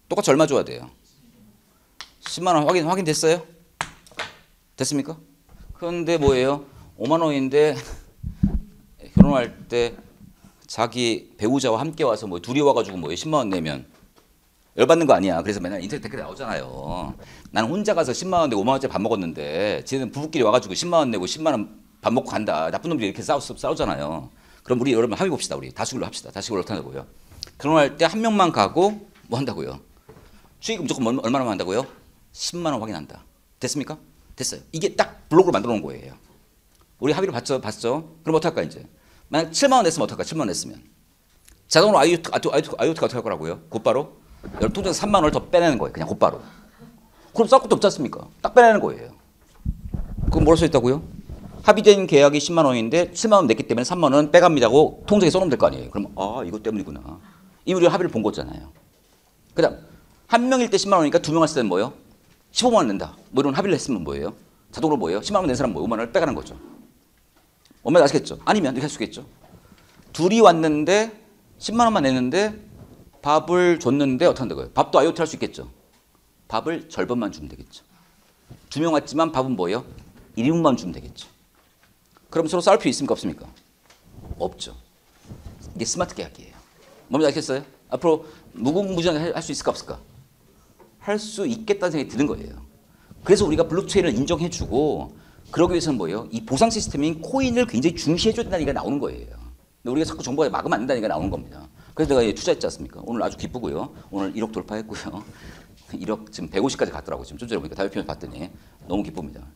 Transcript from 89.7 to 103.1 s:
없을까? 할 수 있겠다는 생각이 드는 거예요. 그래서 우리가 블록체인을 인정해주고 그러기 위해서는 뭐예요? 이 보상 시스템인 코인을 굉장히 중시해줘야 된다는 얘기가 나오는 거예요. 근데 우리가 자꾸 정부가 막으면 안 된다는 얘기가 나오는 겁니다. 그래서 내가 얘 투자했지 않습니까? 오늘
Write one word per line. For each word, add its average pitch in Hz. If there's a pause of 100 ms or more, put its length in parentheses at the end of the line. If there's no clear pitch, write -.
없을까? - (1000)
할 208
수 -
있겠다는 196
생각이 147
드는 139
거예요. - (720)
그래서 190
우리가 160
블록체인을 175
인정해주고 143 (360)
그러기 180
위해서는 160
뭐예요? 98
이 113
보상 135
시스템인 165
코인을 247
굉장히 165
중시해줘야 220
된다는 175
얘기가 139
나오는 139
거예요. 62 (560)
근데 120
우리가 151
자꾸 -
정부가 143
막으면 -
안 107
된다는 131
얘기가 107
나오는 98
겁니다. 73 (260)
그래서 147
내가 120
얘 101
투자했지 -
않습니까? -
오늘 117